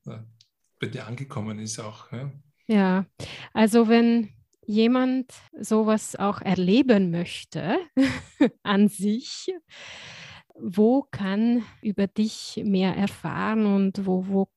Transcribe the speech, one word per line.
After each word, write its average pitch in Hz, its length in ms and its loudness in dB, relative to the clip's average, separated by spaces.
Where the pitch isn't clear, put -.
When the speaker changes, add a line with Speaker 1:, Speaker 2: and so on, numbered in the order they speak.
Speaker 1:
äh, 113 120 -12
bei 123 80 -6
dir 113 180 -10
angekommen 110 540 -10
ist 110 220 -10
auch, 107 320 -16
ja. 135 200 -10
Speaker 2:
Ja, 190 380 2
also 220 360 4
wenn 233 420 4
jemand 254 680 2
sowas 220 560 0
auch 202 240 -2
erleben 196 680 4
möchte 170 680 -4
<laughs> - 680 0
an 202 260 4
sich, 214 640 -4
wo 226 480 2
kann 220 600 0
über 202 240 0
dich - 580 -6
mehr 185 320 0
erfahren 202 720 -2
und 196 400 0
wo, 185 220 0
wo 196 280 0